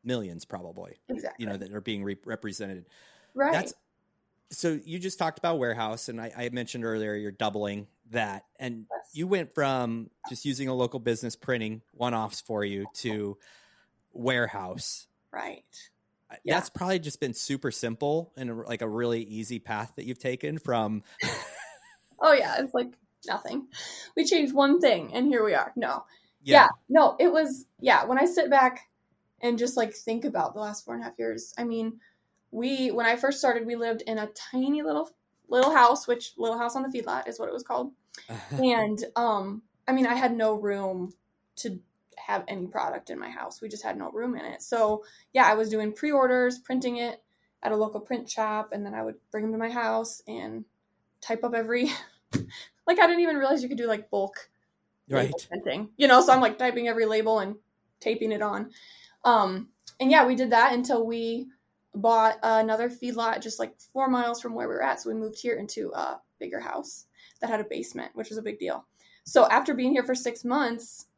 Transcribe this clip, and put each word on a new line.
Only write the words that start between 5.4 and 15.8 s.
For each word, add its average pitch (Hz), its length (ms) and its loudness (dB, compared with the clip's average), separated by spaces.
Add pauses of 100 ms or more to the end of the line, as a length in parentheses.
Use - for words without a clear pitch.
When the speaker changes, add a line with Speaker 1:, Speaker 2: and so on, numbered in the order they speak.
Speaker 1:
warehouse, 113 500 -4
and 117 120 -10
I, 113 160 -10
I 120 140 -6
mentioned 120 340 -8
earlier 107 300 -2
you're 104 180 -6
doubling 104 540 -4 (240)
that, 104 340 -4 (140)
and 117 320 -10
Speaker 2:
Yes. - 240 -12
Speaker 1:
you 156 120 -4
went 185 280 -2
from 123 560 -2 (180)
just - 160 -12
using 135 240 -4
a 131 60 -2
local 123 260 -2
business 117 360 -4
printing 113 460 -4 (100)
one-offs 113 480 -4
for 104 240 -4
you 101 220 -6 (100)
to 104 420 -6 (760)
warehouse. 110 960 -4 (240)
Speaker 2:
Right. - 340 -12 (680)